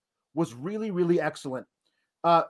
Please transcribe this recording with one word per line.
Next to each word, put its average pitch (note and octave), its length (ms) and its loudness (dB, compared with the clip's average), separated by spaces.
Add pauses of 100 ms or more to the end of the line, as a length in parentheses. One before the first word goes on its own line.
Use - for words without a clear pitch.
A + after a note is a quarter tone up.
(360)
was D3+ 180 -2
really, G#3 380 -6
really F3 280 2
excellent. D3 460 -6 (580)
Uh, E3+ 260 6